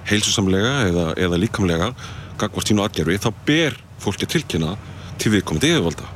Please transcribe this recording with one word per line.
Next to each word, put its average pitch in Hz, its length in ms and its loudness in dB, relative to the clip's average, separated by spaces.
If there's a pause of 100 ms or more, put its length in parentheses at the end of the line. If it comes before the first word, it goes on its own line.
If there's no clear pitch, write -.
heilsusamlega 104 680 2 (100)
eða, 87 220 2 (100)
eða 87 240 2
líkamlega 95 480 0 (500)
gagnvart - 320 0
sínu 104 140 4
atgervi, 95 340 0
þá 117 100 0 (120)
ber 151 340 2 (240)
fólki - 300 -4
að - 80 0
tilkynna 90 400 -2 (420)
til 110 140 2
viðkomandi 98 400 2
yfirvalda. 85 420 0